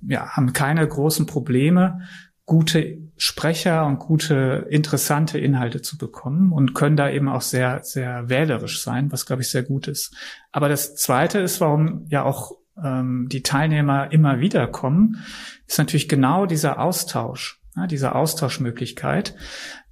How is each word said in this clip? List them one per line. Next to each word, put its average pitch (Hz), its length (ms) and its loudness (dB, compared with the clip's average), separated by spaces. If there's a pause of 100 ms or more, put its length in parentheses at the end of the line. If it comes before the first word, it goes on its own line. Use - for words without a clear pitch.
ja, - 260 -4
haben 127 220 2
keine 151 320 2
großen 151 420 0
Probleme, 147 720 2 (460)
gute 160 520 2 (200)
Sprecher 160 680 0
und 139 140 0
gute, 135 720 2
interessante 151 680 2
Inhalte 131 440 0
zu - 160 -10
bekommen 165 540 0
und 143 220 2
können 151 220 4
da 143 140 2
eben 139 200 0
auch 131 120 -2
sehr, 127 420 -2
sehr 123 460 -6
wählerisch 131 520 0
sein, 127 300 -2
was, - 140 -6
glaub 131 140 -4
ich, 123 100 -4
sehr 127 140 -2
gut 139 240 -4
ist. - 280 -8 (360)
Aber 147 180 2
das 147 260 -2
Zweite 151 440 2
ist, 180 200 0
warum 156 500 2
ja 139 140 2
auch, - 280 -2 (300)
ähm, 127 500 -2
die 135 100 -6
Teilnehmer 143 680 2
immer 147 280 4
wieder 156 280 2
kommen, 185 580 2 (400)
ist - 140 -2
natürlich 147 280 2
genau 151 380 4
dieser 156 340 0
Austausch, 135 800 -4 (160)
ja, 180 120 -4
diese 135 260 -2
Austauschmöglichkeit, 139 1200 -2 (580)